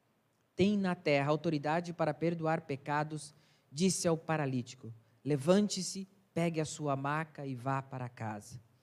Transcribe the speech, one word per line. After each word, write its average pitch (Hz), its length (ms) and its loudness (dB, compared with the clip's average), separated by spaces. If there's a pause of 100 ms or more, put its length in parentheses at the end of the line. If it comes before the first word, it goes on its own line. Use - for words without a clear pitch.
(540)
tem 202 240 4
na 185 160 2
terra 143 340 2
autoridade 156 640 0
para 156 220 0
perdoar 165 460 0
pecados", 151 760 -4 (340)
disse 170 380 2
ao 165 100 2
paralítico, 131 800 -4 (300)
"Levante-se, 185 840 2 (260)
pegue 170 280 0
a 156 40 0
sua 143 300 -2
maca 147 500 -4
e 135 120 -6
vá 135 260 -2
para 131 260 -8
casa." 107 540 -10 (200)